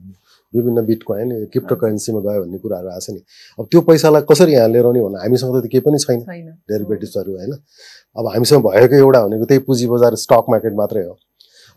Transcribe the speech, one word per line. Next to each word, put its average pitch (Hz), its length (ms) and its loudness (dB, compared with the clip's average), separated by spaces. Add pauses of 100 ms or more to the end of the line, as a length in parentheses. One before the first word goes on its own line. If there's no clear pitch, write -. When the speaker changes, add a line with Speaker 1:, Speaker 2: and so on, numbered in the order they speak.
(560)
Speaker 1:
विभिन्न 117 300 0
बिटकोइन, 110 440 -4
क्रिप्टो 117 460 -6
Speaker 2:
हजुर। - 20 -16
Speaker 1:
करेन्सीमा 110 420 -4
गयो 101 240 -4
भन्ने 90 140 -12
कुराहरू 92 300 -10
आएको 90 120 -14
छ - 100 -14
नि। 92 140 -14 (360)
अब 107 120 -10
त्यो 165 100 6
पैसालाई 151 400 4
कसरी 156 300 4
यहाँ 117 160 4
लिएर 120 180 4
आउने 120 160 2
भन्दा 98 180 -4
हामीसँग 127 440 -2
त 117 40 -10
केही 127 140 0
पनि 151 160 0
छैन, 120 240 -2
Speaker 2:
छैन। 120 240 -16
Speaker 1:
डेरिभेटिभ्सहरू, 196 920 -8
होइन? 127 140 -10 (680)
अब 113 100 -6
हामीसँग 120 360 0
भएको 120 320 4
एउटा 131 320 6
भनेको 110 180 -4
त्यही 135 140 2
पुँजी 123 280 -2
बजार, 120 280 2
stock 113 340 2
market 110 240 0
मात्रै 104 300 -4
हो। 87 140 -14 (600)